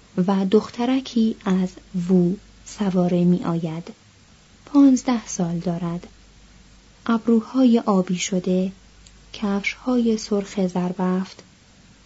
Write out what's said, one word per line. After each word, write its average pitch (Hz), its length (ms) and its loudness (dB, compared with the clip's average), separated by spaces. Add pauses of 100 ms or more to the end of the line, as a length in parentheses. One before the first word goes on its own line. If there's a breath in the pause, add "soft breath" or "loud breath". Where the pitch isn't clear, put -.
(160)
و 190 300 0
دخترکی 233 960 0
از 185 240 0 (400)
وو 180 260 4 (300)
سواره 180 600 0
می‌آید. 170 640 -2 (800)
پانزده 262 600 4
سال 170 320 -4
دارد. 170 480 -6 (1000)
ابروهای 233 720 2
آبی 185 400 0
شده، 185 540 -2 (600)
کفش‌های 220 840 -2
سرخ 202 500 -2
زربفت، 185 760 -4 (640)